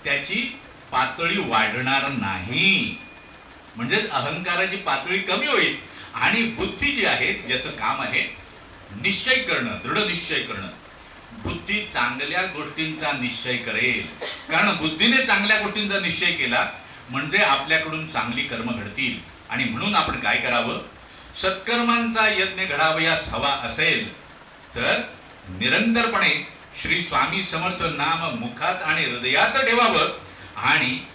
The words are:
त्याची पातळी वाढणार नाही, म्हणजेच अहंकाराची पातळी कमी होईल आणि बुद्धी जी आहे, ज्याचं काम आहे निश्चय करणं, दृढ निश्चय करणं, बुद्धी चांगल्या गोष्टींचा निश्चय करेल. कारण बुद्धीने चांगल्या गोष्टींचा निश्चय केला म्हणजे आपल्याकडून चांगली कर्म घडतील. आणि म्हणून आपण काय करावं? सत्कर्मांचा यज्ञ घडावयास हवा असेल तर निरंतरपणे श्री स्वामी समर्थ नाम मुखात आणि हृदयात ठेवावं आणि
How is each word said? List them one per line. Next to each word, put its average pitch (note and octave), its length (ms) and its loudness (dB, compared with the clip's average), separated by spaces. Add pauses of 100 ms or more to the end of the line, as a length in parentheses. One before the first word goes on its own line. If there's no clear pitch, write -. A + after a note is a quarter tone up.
त्याची D#3+ 560 -4 (320)
पातळी E3 480 0
वाढणार B2+ 720 2
नाही, A#2+ 880 0 (760)
म्हणजेच E3 340 0
अहंकाराची F3 680 -2
पातळी F3 420 0
कमी G#3+ 280 0
होईल F#3 280 2 (380)
आणि F#3 380 2
बुद्धी - 400 -2
जी A#3 140 0
आहे, F3+ 280 2 (140)
ज्याचं B2+ 220 -2
काम A#2+ 320 -2
आहे B2+ 260 0 (680)
निश्चय G3 460 0
करणं, A#2+ 420 -2
दृढ D#3+ 140 0
निश्चय E3+ 420 0
करणं, G#2 280 -6 (760)
बुद्धी G3+ 380 -2 (120)
चांगल्या C#3 480 0 (120)
गोष्टींचा D3+ 580 -4
निश्चय B2 460 -2
करेल. A#2 480 0 (440)
कारण F#3 280 4
बुद्धीने G3+ 400 4
चांगल्या G#3 440 4
गोष्टींचा G3 380 0
निश्चय F3 320 0
केला C3 340 2 (440)
म्हणजे D3 280 -2
आपल्याकडून D#3+ 720 2
चांगली B2 320 -2
कर्म A#2+ 280 -4
घडतील. G#2+ 480 -4 (300)
आणि B2+ 140 0
म्हणून A#2+ 320 0
आपण - 240 2
काय A2 180 2
करावं? A#2 420 0 (640)
सत्कर्मांचा A3+ 880 2
यज्ञ F#3 360 0
घडावयास D#3+ 640 2
हवा B2+ 220 0 (120)
असेल A#2+ 440 0 (680)
तर B2+ 240 2 (500)
निरंतरपणे G#3+ 840 2 (480)
श्री E3 220 0
स्वामी C#3 400 0
समर्थ F3 380 -2 (160)
नाम D#3 420 0
मुखात D#3 420 -2
आणि - 240 0
हृदयात B2+ 600 2
ठेवावं A#3 440 4 (560)
आणि C3+ 340 2 (160)